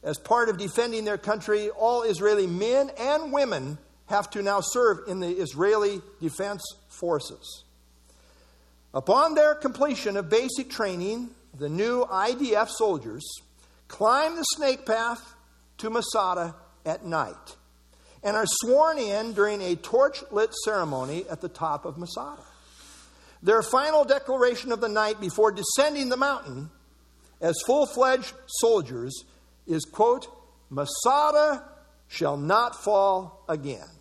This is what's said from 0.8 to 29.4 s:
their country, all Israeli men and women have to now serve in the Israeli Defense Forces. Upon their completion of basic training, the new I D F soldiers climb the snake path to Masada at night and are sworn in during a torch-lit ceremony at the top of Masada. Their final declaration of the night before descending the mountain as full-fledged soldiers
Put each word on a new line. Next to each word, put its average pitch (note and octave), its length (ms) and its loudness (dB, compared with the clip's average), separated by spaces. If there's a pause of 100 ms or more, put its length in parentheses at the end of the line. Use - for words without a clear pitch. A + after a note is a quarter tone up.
their G#3 140 -2
country, G#3 520 -2
all A#3 340 0
Israeli G3+ 440 2
men A#3 500 0
and C#4+ 360 -2
women D#3+ 440 -2 (280)
have G3+ 240 0
to G3+ 120 -6
now G3+ 200 2
serve A#3 380 2 (100)
in F#3+ 100 -4
the F3+ 100 -4
Israeli F#3 720 0 (200)
Defense F#3+ 420 -6 (240)
Forces. - 800 -6 (1300)
Upon C4 420 4
their D4+ 200 6
completion C4 600 -2
of F#3+ 140 -2
basic B3+ 400 0
training, G#3 600 -4 (220)
the D3 140 -8
new A3+ 420 0
I G3 260 0
D B3 200 0
F A3 140 2
soldiers D3 580 -2 (600)
climb C#4+ 480 2
the E4 60 -6
snake C4+ 420 -2
path A3+ 500 -4 (440)
to A3 100 -6
Masada F#3 680 -2 (300)
at D#3+ 180 -6
night D#3 540 -4 (680)
and G#3 120 0
are A3 100 2
sworn D4 520 4
in A3 360 -4
during G3+ 280 2
a F3+ 140 0
torch-lit A3 800 0 (120)
ceremony D#3+ 640 -2
at E3 100 -10
the F3+ 80 -10
top D#3 380 -6
of C#3+ 120 -10
Masada. A#3+ 460 -12 (1000)
Their G#3+ 200 6
final C#4+ 420 4
declaration B3+ 680 2
of G#3+ 80 -2
the A3+ 80 0
night G#3+ 320 0
before G#3 320 4
descending C4+ 560 0
the B3+ 80 0
mountain D#3 520 -4 (680)
as E3+ 160 0 (100)
full-fledged C4 680 2 (140)
soldiers C3+ 760 -2 (420)